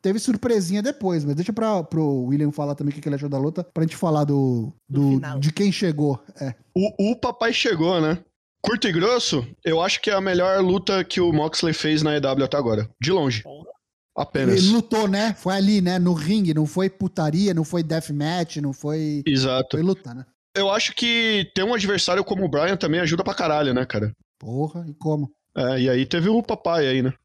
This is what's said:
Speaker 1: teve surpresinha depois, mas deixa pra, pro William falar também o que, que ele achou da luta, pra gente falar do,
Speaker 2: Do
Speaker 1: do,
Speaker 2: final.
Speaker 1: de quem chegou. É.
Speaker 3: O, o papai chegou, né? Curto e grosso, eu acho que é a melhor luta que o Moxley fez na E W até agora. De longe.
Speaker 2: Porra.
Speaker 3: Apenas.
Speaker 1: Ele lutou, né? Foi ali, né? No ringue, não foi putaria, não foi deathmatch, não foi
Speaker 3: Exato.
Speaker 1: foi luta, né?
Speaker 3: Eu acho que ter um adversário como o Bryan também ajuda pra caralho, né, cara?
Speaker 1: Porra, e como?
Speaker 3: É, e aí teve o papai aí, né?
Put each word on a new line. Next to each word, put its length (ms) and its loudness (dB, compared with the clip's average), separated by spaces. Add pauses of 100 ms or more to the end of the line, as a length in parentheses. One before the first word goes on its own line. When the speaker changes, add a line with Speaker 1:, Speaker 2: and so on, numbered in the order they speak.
Speaker 1:
teve 160 0
surpresinha 640 0
depois, 420 -2
mas 80 0
deixa 180 -2
pra, 320 0
pro 420 0
William 260 2
falar 240 -4
também 160 -2
o 20 -4
que, 80 -14
que 80 -6
ele 60 0
achou 120 -6
da 120 -2
luta, 240 -2
pra 220 -2
gente 120 -4
falar 260 2
do, 480 0 (160)
Speaker 2:
Do 140 0
Speaker 1:
do, 140 4
Speaker 2:
final. 240 -4
Speaker 1:
de 120 0
quem 200 2
chegou. 520 -2 (160)
É. 140 -6 (220)
Speaker 3:
O, 360 0
o 40 -2
papai 380 -2
chegou, 460 0
né? 200 0 (420)
Curto 260 -2
e 40 0
grosso, 560 0 (180)
eu 160 2
acho 180 -2
que 120 -4
é 20 2
a 80 2
melhor 400 2
luta 420 2
que 160 -4
o 140 4
Moxley 400 0
fez 300 0
na 120 2
E 40 0
W 260 0
até 100 -2
agora. 320 0 (140)
De 100 -2
longe. 300 0
Speaker 2:
Porra. 320 -18 (420)
Speaker 3:
Apenas. 420 2
Speaker 1:
Ele 160 6
lutou, 340 2
né? 260 0
Foi 220 -4
ali, 260 4
né? 160 0
No 160 2
ringue, 400 0
não 140 2
foi 200 0
putaria, 640 0
não 120 0
foi 180 -2
deathmatch, 760 -4
não 140 -4
foi 540 -4
Speaker 3:
Exato. 460 0
Speaker 1:
foi 100 -2
luta, 320 -2
né? 100 -14 (320)
Speaker 3:
Eu 140 0
acho 240 -2
que 600 0
ter 80 0
um 100 0
adversário 500 0
como 220 -2
o 20 0
Bryan 300 0
também 220 0
ajuda 240 0
pra 100 -4
caralho, 400 0
né, 140 0
cara? 240 -2 (260)
Speaker 1:
Porra, 500 -8
e 60 -14
como? 380 -2 (260)
Speaker 3:
É, 240 0
e 80 2
aí 160 2
teve 240 0
o 140 2
papai 420 0
aí, 160 2
né? 100 0 (140)